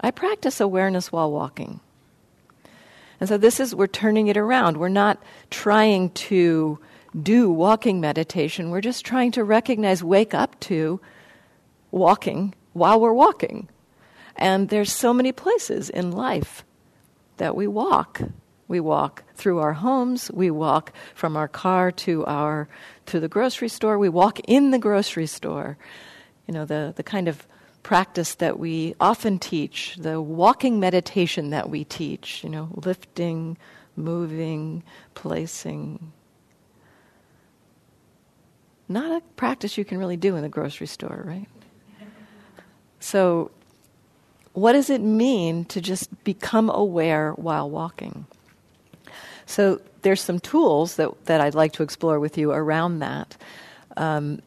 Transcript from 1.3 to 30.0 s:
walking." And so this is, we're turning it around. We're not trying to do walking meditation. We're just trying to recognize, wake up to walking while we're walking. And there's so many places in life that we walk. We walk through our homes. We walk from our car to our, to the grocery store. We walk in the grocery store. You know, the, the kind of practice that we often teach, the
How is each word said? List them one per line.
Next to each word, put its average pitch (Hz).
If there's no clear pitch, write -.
walking." -
And 190
so 208
this 233
is, 247
we're 196
turning 214
it 208
around. 208
We're 175
not 202
trying 208
to 160
do 214
walking 190
meditation. 160
We're 180
just 240
trying 247
to 240
recognize, 214
wake 196
up -
to 160
walking 185
while 190
we're 226
walking. 269
And 190
there's 208
so 240
many 254
places -
in 175
life 202
that -
we -
walk. 107
We 180
walk 147
through 180
our 156
homes. 247
We 180
walk 156
from 156
our 156
car 180
to 165
our, 151
to 170
the 160
grocery 240
store. 214
We 202
walk 180
in 269
the 254
grocery 208
store. 147
You 170
know, 156
the, 151
the -
kind 190
of 147
practice 180
that -
we 160
often 202
teach, -
the 160